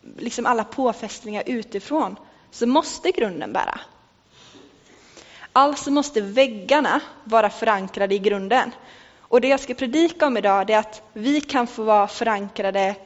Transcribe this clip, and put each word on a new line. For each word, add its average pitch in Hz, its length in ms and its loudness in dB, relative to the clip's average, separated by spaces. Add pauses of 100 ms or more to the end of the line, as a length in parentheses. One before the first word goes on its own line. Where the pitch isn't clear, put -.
(180)
liksom, 233 280 -6
alla 226 180 0
påfrestningar 220 800 -6
utifrån, 208 680 -4 (340)
så - 160 -4
måste 311 440 0
grunden 165 420 -4
bära. - 280 -4 (1700)
Alltså 285 380 4
måste 285 300 0
väggarna 233 800 2 (240)
vara 214 260 4
förankrade 196 640 -2
i 202 40 0
grunden. 208 540 0 (480)
Och 240 200 2
det 254 80 0
jag 269 120 4
ska 254 140 -8
predika 302 520 0
om 247 100 0
idag, 196 300 2
det 214 60 0
är 214 60 6
att - 240 -4 (100)
vi 277 280 0
kan 254 260 -2
få 226 160 -10
vara 208 260 4
förankrade 196 840 -2 (120)